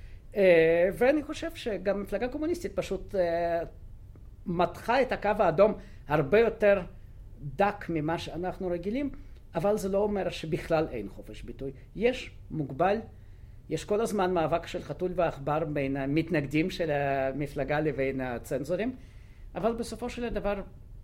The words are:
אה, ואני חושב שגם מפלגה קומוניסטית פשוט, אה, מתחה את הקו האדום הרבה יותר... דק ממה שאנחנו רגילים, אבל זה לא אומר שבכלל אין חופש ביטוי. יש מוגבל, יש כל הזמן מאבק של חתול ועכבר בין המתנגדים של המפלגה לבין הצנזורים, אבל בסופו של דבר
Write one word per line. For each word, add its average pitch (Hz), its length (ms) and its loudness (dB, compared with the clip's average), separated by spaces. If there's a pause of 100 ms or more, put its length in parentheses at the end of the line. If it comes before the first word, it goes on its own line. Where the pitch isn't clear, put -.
(360)
אה, 170 560 8
ואני 262 300 4
חושב 311 320 -8
שגם 202 480 -2
מפלגה 202 260 -2
קומוניסטית 302 460 -4
פשוט, 185 400 -4
אה, 170 480 2 (840)
מתחה 180 560 2
את 233 100 0
הקו 202 260 0
האדום 190 360 6 (340)
הרבה 151 300 4
יותר... 214 420 6 (760)
דק 202 320 2
ממה 160 300 0
שאנחנו 175 500 -6
רגילים, 208 420 -2 (440)
אבל 202 240 2
זה 196 100 -2
לא 190 100 2
אומר 202 320 0
שבכלל 160 600 0
אין 104 180 -6
חופש - 340 -14
ביטוי. 135 280 -8 (260)
יש 233 340 0 (200)
מוגבל, 156 460 0 (720)
יש 156 160 -4
כל 208 160 2
הזמן 190 340 0
מאבק 165 320 2
של - 160 -8
חתול 180 320 -4
ועכבר 151 500 0
בין 143 320 0
המתנגדים 151 760 2
של 165 200 -2
המפלגה 139 880 0
לבין 135 400 0
הצנזורים, 131 760 -4 (580)
אבל 196 180 0
בסופו 233 380 -6
של 240 180 -6
דבר 202 340 -2 (420)